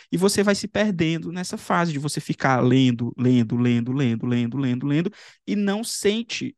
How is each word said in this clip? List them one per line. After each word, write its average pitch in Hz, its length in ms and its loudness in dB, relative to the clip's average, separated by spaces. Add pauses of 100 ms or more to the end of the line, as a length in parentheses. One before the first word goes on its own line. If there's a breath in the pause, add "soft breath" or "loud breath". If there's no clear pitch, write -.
(120 loud breath)
e 175 60 0
você 202 240 2
vai 202 120 2
se 202 140 -8
perdendo 170 640 -2
nessa 185 240 -8
fase 170 360 0
de 143 60 -4
você 147 220 -6
ficar 131 400 0
lendo, 123 560 4
lendo, 123 400 2
lendo, 120 360 0
lendo, 123 340 0
lendo, 120 320 -2
lendo, 127 280 -2
lendo, 165 260 0 (340 loud breath)
e 196 100 -2
não 202 260 -2
sente 214 760 -4